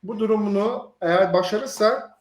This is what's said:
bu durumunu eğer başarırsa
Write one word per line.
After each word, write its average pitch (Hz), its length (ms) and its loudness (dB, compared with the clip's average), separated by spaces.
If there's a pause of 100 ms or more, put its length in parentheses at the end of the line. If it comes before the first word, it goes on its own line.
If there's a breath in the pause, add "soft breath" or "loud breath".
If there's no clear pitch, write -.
bu 208 160 -10
durumunu 214 800 -2
eğer 180 320 2
başarırsa 214 880 0